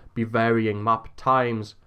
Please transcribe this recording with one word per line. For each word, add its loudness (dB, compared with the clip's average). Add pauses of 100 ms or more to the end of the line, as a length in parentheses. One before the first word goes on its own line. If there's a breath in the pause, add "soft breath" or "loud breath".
(160 soft breath)
be -2
varying 0
map 0
times 0 (120)